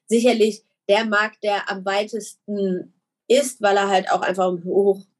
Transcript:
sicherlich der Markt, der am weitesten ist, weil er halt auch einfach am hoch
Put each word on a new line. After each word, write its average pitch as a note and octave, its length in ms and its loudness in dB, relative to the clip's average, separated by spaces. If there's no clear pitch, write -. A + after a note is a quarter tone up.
sicherlich A3 560 2
der G#3 160 2
Markt, G#3+ 380 -2
der G3+ 280 -2
am G3 140 -8
weitesten G3 1080 -6
ist, C4+ 320 2
weil G3+ 160 2
er G3+ 120 2
halt F#3+ 240 0
auch F#3 100 0
einfach F#3 220 0
am F3+ 180 -2
hoch G3 420 0